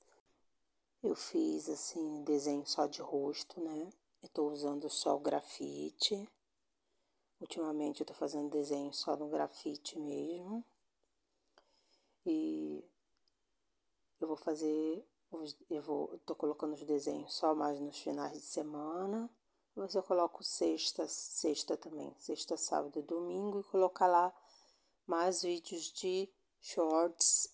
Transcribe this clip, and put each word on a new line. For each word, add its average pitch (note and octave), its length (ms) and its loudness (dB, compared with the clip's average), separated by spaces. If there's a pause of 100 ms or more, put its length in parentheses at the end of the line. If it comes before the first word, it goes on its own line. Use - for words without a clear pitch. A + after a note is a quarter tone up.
(1000)
Eu - 140 2
fiz, D#3 540 0
assim, D3+ 540 -4
desenho C#3+ 440 0
só D3+ 180 2
de C#3+ 160 -6
rosto, C#3+ 580 -4
né? D#3+ 300 -6 (320)
Eu - 80 -18
tô D3+ 180 -2
usando D3 440 -4
só D3 240 2
o C#3+ 40 -2
grafite. D3 1080 -4 (1080)
Ultimamente D3+ 600 -4
eu D3 40 -4
tô - 80 -14
fazendo D3 380 -4
desenho C#3+ 420 -2
só - 220 0
no D3 120 -4
grafite D3+ 680 -6
mesmo. E3 680 -6 (1600)
E D#3 600 -4 (1300)
eu D#3+ 80 -4
vou D#3 100 -4
fazer D#3 680 -2 (280)
os, D#3 240 -8 (140)
eu D3+ 120 -4
vou, D3+ 300 -4
eu F3 80 -12
tô - 160 -6
colocando D3+ 380 -2
os D3 120 -12
desenhos D3 480 -2
só D#3 220 2
mais D3 240 -2
nos C#3+ 180 -8
finais C#3+ 360 -6
de D3 120 0
semana. G3 840 0 (400)
Depois G3 260 -6
eu F#3 80 0
coloco F3 400 0
sexta, D#3+ 640 0
sexta - 680 2
também, C#3+ 400 -10
sexta, - 400 -6
sábado D3 420 -2
e - 20 -2
domingo, F3+ 600 -4
e - 20 -4
colocar F#3 440 4
lá F3 260 6 (760)
mais F3+ 360 2
vídeos F3 500 -4
de F#3+ 360 -2 (320)
shorts - 920 8